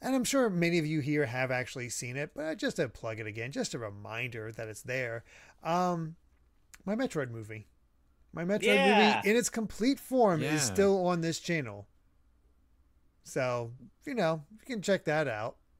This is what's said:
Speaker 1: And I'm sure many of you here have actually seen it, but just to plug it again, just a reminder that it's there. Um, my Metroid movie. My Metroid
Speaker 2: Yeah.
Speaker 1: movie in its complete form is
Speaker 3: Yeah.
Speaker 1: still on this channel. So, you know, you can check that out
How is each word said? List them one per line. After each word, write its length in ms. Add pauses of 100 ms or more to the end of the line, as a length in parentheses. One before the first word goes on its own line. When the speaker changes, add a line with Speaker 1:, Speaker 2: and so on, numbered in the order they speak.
Speaker 1:
And 140
I'm 100
sure 240
many 300
of 80
you 140
here 260
have 240
actually 400
seen 260
it, 180
but 220
just 200
to 120
plug 320
it 60
again, 260
just 220
a 40
reminder 720
that 160
it's 140
there. 400 (400)
Um, 540 (720)
my 80
Metroid 360
movie. 360 (680)
My 120
Metroid 180
Speaker 2:
Yeah. 600
Speaker 1:
movie 80
in 60
its 140
complete 500
form 420
is 100
Speaker 3:
Yeah. 60 (160)
Speaker 1:
still 320
on 140
this 180
channel. 480 (1400)
So, 480 (340)
you 80
know, 360
you 160
can 160
check 220
that 240
out 280 (240)